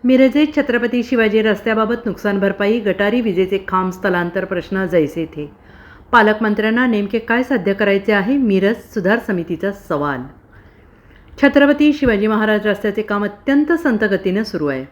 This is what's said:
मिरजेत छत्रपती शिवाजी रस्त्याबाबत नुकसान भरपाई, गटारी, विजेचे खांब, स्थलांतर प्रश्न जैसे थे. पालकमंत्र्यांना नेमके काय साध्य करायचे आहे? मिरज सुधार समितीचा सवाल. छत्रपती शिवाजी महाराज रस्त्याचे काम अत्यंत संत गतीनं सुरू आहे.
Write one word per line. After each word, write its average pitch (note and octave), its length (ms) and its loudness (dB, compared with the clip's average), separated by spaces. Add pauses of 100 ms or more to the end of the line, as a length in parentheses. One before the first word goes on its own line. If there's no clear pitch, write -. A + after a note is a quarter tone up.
मिरजेत C4 420 4 (100)
छत्रपती A#3+ 460 0
शिवाजी A3 400 2
रस्त्याबाबत A3 640 0
नुकसान G#3 320 -2
भरपाई, G3+ 400 0
गटारी, G3+ 420 0
विजेचे F#3+ 480 0
खांब, F#3 240 -2
स्थलांतर F#3 520 -2
प्रश्न F#3+ 420 -4
जैसे E3 380 0
थे. D3 260 -12 (640)
पालकमंत्र्यांना A3 760 2
नेमके G#3 320 -2
काय A#3 240 -2
साध्य G3+ 300 -2
करायचे G3+ 400 0
आहे? G#3 240 0
मिरज G#3 380 2 (200)
सुधार G3+ 320 0
समितीचा F3+ 440 -4 (180)
सवाल. C#3+ 320 -4 (1200)
छत्रपती C#4+ 500 4
शिवाजी A3 340 0
महाराज G#3+ 400 0
रस्त्याचे G#3 360 -2
काम G#3 220 -4
अत्यंत C#4+ 480 0
संत C4 320 0
गतीनं F#3+ 380 0
सुरू D#3+ 240 -6
आहे. C3+ 260 -4